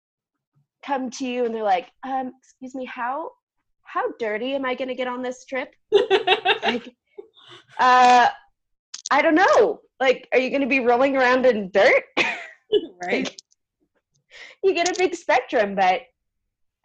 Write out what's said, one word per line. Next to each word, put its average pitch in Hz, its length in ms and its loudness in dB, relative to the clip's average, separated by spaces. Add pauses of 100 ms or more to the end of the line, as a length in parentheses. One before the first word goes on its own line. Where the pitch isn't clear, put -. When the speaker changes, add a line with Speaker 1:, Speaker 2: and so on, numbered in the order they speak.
(840)
Speaker 1:
come 262 260 -6
to 269 140 -10
you 247 200 -4
and 226 100 -6
they're 220 80 -8
like, 190 260 -2 (140)
"Um, 262 360 -8
excuse - 360 -20
me, 254 100 -10
how, 254 460 -10 (520)
how 453 360 -6
dirty 226 360 -6
am 269 100 -6
I 254 100 -4
gonna 254 200 -8
get 254 120 -6
on 247 140 -8
this 254 240 -10
trip?" 254 280 -8 (180)
Speaker 2:
<laughs> - 0 - (720)
Speaker 1:
Like, 240 240 -4 (880)
"Uh, 247 520 6 (840)
I 277 100 4
don't 302 140 2
know. 359 460 4 (180)
Like, 254 320 0
are 240 80 2
you 254 100 -2
gonna 277 180 -2
be 269 120 0
rolling 254 380 2
around 254 280 2
in 214 260 2
dirt?" 262 320 4 (140)
<laughs> - 60 0 (840)
Speaker 2:
Right. 208 200 -4
Speaker 1:
Like, - 120 -12 (1300)
you 392 100 2
get 339 160 0
a 359 80 -6
big 359 160 0
spectrum, 269 600 -2
but 185 260 0 (840)